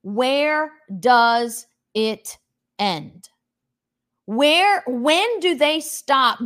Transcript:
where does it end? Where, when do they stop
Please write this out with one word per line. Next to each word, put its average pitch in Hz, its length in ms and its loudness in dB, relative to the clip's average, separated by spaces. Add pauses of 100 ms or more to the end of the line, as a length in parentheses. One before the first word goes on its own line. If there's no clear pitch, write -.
where 285 720 -2 (280)
does 233 680 2 (260)
it 220 440 -4 (420)
end? 180 500 -6 (960)
Where, 311 600 2
when 320 520 0
do 339 160 0
they 294 260 0
stop 269 640 -2